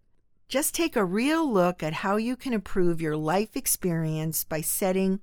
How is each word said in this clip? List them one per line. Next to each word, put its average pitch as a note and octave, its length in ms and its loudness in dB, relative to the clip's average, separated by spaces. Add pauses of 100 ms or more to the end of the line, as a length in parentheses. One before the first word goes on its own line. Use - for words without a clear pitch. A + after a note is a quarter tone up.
(460)
Just D4 280 -2
take E4 220 0
a G#3 80 2
real C4+ 460 0
look F3+ 320 2
at D#3 120 -4
how G3+ 220 -2
you A#3 200 -2
can C4 160 -6
improve F3 480 2
your D#3 160 -2
life E3+ 400 0
experience D#3+ 880 -2
by D#3 160 -6
setting F#3+ 640 0